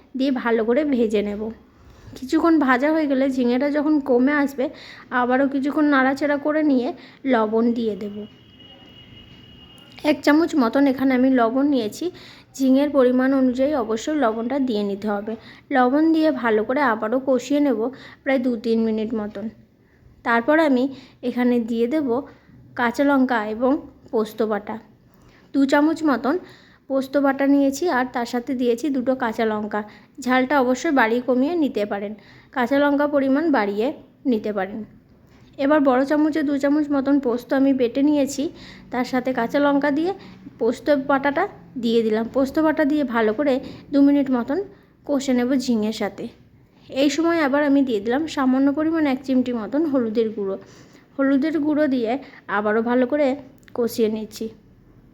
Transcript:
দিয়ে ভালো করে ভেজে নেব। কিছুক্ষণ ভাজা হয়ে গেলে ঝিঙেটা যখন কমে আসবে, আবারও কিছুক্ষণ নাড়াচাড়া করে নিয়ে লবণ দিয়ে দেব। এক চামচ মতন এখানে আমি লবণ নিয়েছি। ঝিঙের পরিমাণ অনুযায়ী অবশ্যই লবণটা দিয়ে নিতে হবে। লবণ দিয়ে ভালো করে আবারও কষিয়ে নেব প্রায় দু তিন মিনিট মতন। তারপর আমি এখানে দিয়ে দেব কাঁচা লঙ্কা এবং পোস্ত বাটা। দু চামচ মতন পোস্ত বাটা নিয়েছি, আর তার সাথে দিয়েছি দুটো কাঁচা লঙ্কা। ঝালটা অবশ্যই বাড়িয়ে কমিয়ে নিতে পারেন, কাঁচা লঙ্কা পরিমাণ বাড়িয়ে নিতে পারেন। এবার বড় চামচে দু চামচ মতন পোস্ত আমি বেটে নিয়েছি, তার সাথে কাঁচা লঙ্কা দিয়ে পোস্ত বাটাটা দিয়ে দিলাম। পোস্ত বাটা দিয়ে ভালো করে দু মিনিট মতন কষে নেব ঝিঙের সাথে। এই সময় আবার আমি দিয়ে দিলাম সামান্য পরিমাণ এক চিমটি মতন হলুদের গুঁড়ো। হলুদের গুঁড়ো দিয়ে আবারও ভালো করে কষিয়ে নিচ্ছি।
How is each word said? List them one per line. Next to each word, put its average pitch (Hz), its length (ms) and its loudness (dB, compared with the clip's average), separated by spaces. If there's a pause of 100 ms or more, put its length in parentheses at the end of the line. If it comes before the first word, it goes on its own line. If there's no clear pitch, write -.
(160)
দিয়ে 262 140 0 (120)
ভালো 226 220 0
করে 247 160 2 (140)
ভেজে 214 280 0
নেব। 208 200 -6 (760)
কিছুক্ষণ 320 420 0
ভাজা 262 320 2
হয়ে 311 180 0
গেলে 269 220 0
ঝিঙেটা 254 400 0
যখন 302 300 0
কমে 262 420 2
আসবে, 269 240 -2 (540)
আবারও 254 280 2
কিছুক্ষণ 285 460 0
নাড়াচাড়া 277 440 2
করে 302 240 0
নিয়ে 262 260 2 (440)
লবণ 220 320 2 (100)
দিয়ে 226 220 -2
দেব। 208 200 -10 (1900)
এক 277 120 4
চামচ 311 340 4
মতন 247 300 2
এখানে 269 280 0
আমি 254 140 4 (100)
লবণ 240 260 2 (100)
নিয়েছি। 226 300 -4 (500)
ঝিঙের 269 360 2
পরিমাণ 254 440 2
অনুযায়ী 262 400 2
অবশ্যই 233 500 -2
লবণটা 226 320 -2 (120)
দিয়ে 208 140 -2
নিতে 202 260 -4
হবে। 208 260 -4 (360)
লবণ 269 420 2
দিয়ে 311 200 2
ভালো 226 360 0
করে 277 120 0 (120)
আবারও 220 340 -2
কষিয়ে 277 340 0
নেব 285 200 0 (400)
প্রায় 269 220 0
দু 254 140 0
তিন 226 280 0
মিনিট 220 300 -2
মতন। 208 320 -8 (800)
তারপর 233 320 2 (120)
আমি 254 160 2 (380)
এখানে 247 320 0 (120)
দিয়ে 233 220 -2
দেব 285 200 0 (680)
কাঁচা 240 280 0
লঙ্কা 262 340 2 (160)
এবং 247 180 0 (360)
পোস্ত 214 340 -4
বাটা। 214 340 -4 (800)
দু 277 120 2
চামচ 302 380 2
মতন 269 320 0 (540)
পোস্ত 269 280 -4
বাটা 277 280 0
নিয়েছি, 277 380 2 (140)
আর 254 140 0
তার 240 200 -4
সাথে 247 220 -4
দিয়েছি 240 320 -2 (100)
দুটো 254 160 -2 (100)
কাঁচা 226 300 -2
লঙ্কা। 208 280 -4 (400)
ঝালটা 262 400 0
অবশ্যই 254 380 0
বাড়িয়ে 233 280 2
কমিয়ে 269 360 0
নিতে 226 200 -2 (100)
পারেন, 202 200 -6 (400)
কাঁচা 262 260 0
লঙ্কা 285 360 2
পরিমাণ 277 300 2 (120)
বাড়িয়ে 208 300 0 (400)
নিতে 220 260 0
পারেন। 202 280 -6 (800)
এবার 294 300 4
বড় 254 180 4
চামচে 302 360 2
দু 285 160 0
চামচ 285 320 2
মতন 277 300 2
পোস্ত 240 320 -4
আমি 269 280 4
বেটে 240 220 0
নিয়েছি, 285 400 2 (480)
তার 247 220 -2
সাথে 254 200 -2
কাঁচা 254 280 -2
লঙ্কা 285 320 2
দিয়ে 320 200 0 (460)
পোস্ত 247 280 -2 (220)
বাটাটা 285 360 0 (380)
দিয়ে 226 200 2
দিলাম। 220 300 0
পোস্ত 269 260 0
বাটা 311 260 2
দিয়ে 294 200 0
ভালো 226 280 0
করে 277 220 0 (360)
দু 277 160 2
মিনিট 285 240 2
মতন 254 280 -2 (480)
কষে 269 280 -2
নেব 247 160 0 (140)
ঝিঙের 214 340 -2
সাথে। 196 260 -6 (640)
এই 285 220 0
সময় 330 360 0
আবার 277 240 0
আমি 277 120 4
দিয়ে 240 180 -2
দিলাম 240 220 -2 (120)
সামান্য 269 380 2
পরিমাণ 311 340 0
এক 262 200 0
চিমটি 254 260 0
মতন 233 300 -4 (100)
হলুদের 226 440 0
গুঁড়ো। 196 200 -4 (560)
হলুদের 277 460 0
গুঁড়ো 302 260 0 (100)
দিয়ে 233 180 -2 (440)
আবারও 214 260 0
ভালো 247 300 2
করে 294 140 2 (480)
কষিয়ে 226 400 0
নিচ্ছি। 220 320 -10 (680)